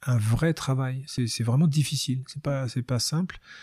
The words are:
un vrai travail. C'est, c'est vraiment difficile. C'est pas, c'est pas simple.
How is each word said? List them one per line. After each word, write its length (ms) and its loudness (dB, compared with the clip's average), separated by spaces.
un 160 2
vrai 360 2
travail. 520 -2
C'est, 220 -2
c'est 160 -4
vraiment 240 4
difficile. 580 0
C'est 160 -12
pas, 260 -2
c'est 140 -2
pas 160 -2
simple. 400 -2